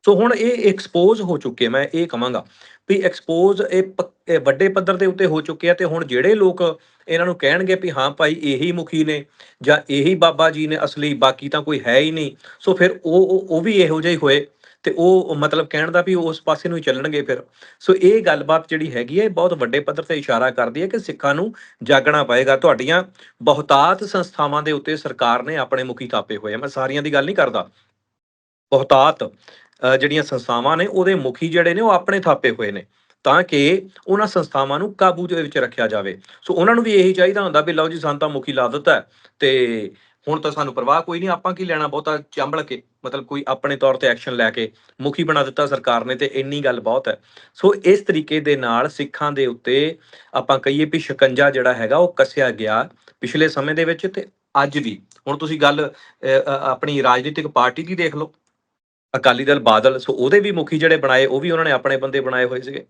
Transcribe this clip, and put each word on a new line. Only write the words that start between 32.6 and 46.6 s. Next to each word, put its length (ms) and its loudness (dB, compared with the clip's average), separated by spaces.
ਨੇ 140 -12
ਤਾਂ 200 4
ਕਿ 460 0
ਉਹਨਾਂ 200 0
ਸੰਸਥਾਵਾਂ 520 -2
ਨੂੰ 140 -6
ਕਾਬੂ 340 0
ਦੇ 140 -4
ਵਿੱਚ 160 -6
ਰੱਖਿਆ 300 -2
ਜਾਵੇ। 300 -4
ਸੋ 120 -4
ਉਹਨਾਂ 220 4
ਨੂੰ 80 2
ਵੀ 100 -2
ਇਹੀ 200 4
ਚਾਹੀਦਾ 280 2
ਹੁੰਦਾ 200 2
ਵੀ 120 -4
ਲਓ 160 0
ਜੀ 100 -8
ਸਾਨੂੰ 200 -4
ਤਾਂ 100 -2
ਮੁਖੀ 240 -8
ਲਾ 140 0
ਦਿੱਤਾ 280 0
ਹੈ 120 -4
ਤੇ 520 0
ਹੁਣ 140 -4
ਤਾਂ 100 -4
ਸਾਨੂੰ 220 -6
ਪਰਵਾਹ 280 0
ਕੋਈ 180 -8
ਨਹੀਂ, 100 -6
ਆਪਾਂ 240 -4
ਕੀ 120 -8
ਲੈਣਾ 220 -4
ਬਹੁਤਾ 320 -4
ਚੰਬਲ 320 -4
ਕੇ, 200 -10
ਮਤਲਬ 200 -10
ਕੋਈ 220 -8
ਆਪਣੇ 280 -6
ਤੌਰ 220 2
ਤੇ 100 0
ਐਕਸ਼ਨ 260 -2
ਲੈ 180 0
ਕੇ। 200 -6
ਮੁਖੀ 220 -4
ਬਣਾ 200 0
ਦਿੱਤਾ 220 -2
ਸਰਕਾਰ 400 -2
ਨੇ 100 -6
ਤੇ 180 -4
ਇੰਨੀ 280 -6